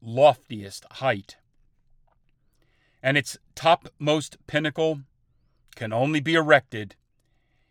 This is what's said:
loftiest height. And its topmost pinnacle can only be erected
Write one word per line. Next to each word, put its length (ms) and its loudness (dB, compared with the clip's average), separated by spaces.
loftiest 920 0
height. 440 -6
And 140 0
its 200 -4
topmost 840 0
pinnacle 560 -4
can 160 -8
only 280 0
be 140 -2
erected 600 2